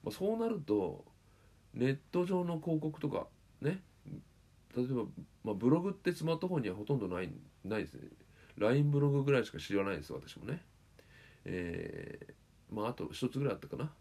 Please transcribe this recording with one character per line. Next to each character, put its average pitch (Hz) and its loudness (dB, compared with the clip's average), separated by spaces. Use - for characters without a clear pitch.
ま - -6
あ、 - -10
そ 202 -2
う - -2
な 226 0
る 214 -2
と、 101 0
ネ 127 2
ッ 139 0
ト 180 2
上 180 2
の 170 -2
広 160 2
告 156 -4
と 151 0
か、 - -2
ね、 185 0
例 123 2
え 123 2
ば、 123 0
ま 107 -2
あ、 - 0
ブ 113 4
ロ 165 8
グ 196 0
っ - -6
て - -2
ス 156 -4
マ 160 2
ー 160 -4
ト 185 -2
フ 180 0
ォ - 2
ン 123 2
に 104 0
は 92 -2
ほ 104 -8
と 143 2
ん - 0
ど 98 0
な 90 -2
い、 85 -6
な 104 0
い 90 0
で - -6
す - -16
ね。 - -14
ラ 113 6
イ 143 6
ン 147 6
ブ 143 4
ロ 143 6
グ 139 4
ぐ 139 4
ら 127 6
い 110 -2
し - -12
か - -8
知 - -4
ら 98 4
な 98 0
い 87 0
で 73 -6
す、 - -10
私 - -10
も - -14
ね。 147 -6
え 87 -6
ー、 - -8
ま 107 -2
あ、 110 0
あ 131 -4
と - -6
一 - -2
つ - -4
ぐ 139 0
ら 120 0
い - -2
あ - -6
っ - -14
た - -14
か - -6
な。 151 -6